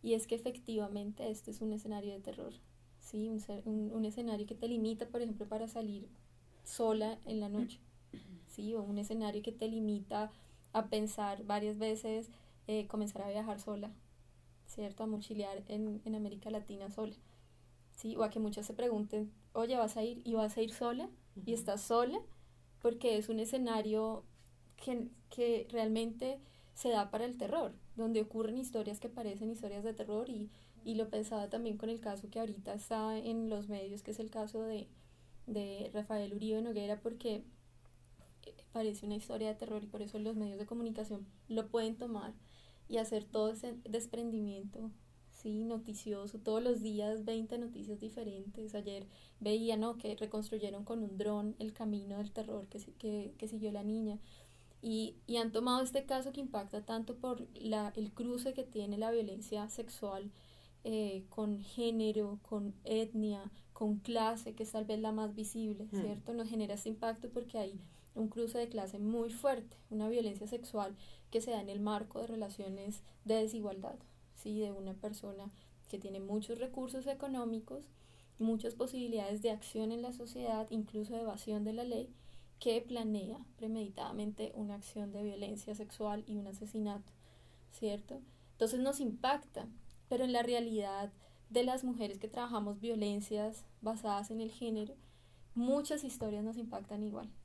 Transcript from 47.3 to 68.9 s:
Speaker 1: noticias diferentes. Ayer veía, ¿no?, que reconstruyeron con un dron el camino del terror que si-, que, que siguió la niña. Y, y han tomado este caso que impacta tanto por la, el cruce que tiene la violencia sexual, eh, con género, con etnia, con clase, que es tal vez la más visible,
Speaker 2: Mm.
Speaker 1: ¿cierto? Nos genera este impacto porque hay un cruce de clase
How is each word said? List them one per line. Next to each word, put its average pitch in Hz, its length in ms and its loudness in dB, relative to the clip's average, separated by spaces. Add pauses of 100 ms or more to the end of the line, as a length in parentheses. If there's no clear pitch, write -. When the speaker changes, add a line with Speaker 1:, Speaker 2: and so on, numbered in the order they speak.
Speaker 1:
noticias 214 420 -4
diferentes. 214 760 -6
Ayer 202 300 -4 (340)
veía, 220 380 6
¿no?, 226 200 2
que 214 180 -2
reconstruyeron 208 680 -2
con 226 180 0
un 190 140 -2
dron 208 420 2
el 214 140 -2
camino 202 440 0
del 208 140 -2
terror 214 360 -4
que - 120 -8
si-, - 140 -12
que, 208 440 -2
que 220 100 -6
siguió 214 240 0
la 202 120 -2
niña. 214 340 2 (640)
Y, 220 340 0 (120)
y 233 100 2
han 226 140 4
tomado 247 320 6
este 277 220 2
caso 262 260 2
que 277 80 -6
impacta 208 460 -4
tanto 226 320 -2
por 247 360 -2
la, 214 440 0
el 208 160 0
cruce 247 400 0
que 262 100 -2
tiene 208 340 -2
la 220 140 2
violencia 214 580 0
sexual, 202 600 -4 (540)
eh, 208 440 0
con 208 320 0
género, 214 840 2
con 202 300 -2 (120)
etnia, 214 680 2 (220)
con 214 260 4
clase, 226 560 2
que 220 80 -4
es 220 80 -4
tal 220 140 0
vez 214 140 2
la 220 120 2
más 214 240 0
visible, 214 560 -2
Speaker 2:
Mm. 196 100 2
Speaker 1:
¿cierto? 208 320 -2
Nos 226 160 -2
genera 214 260 0
este 214 140 -4
impacto 226 400 -2
porque 240 280 -2
hay 196 220 -2 (360)
un 220 140 2
cruce 233 280 0
de 240 120 2
clase 202 300 -2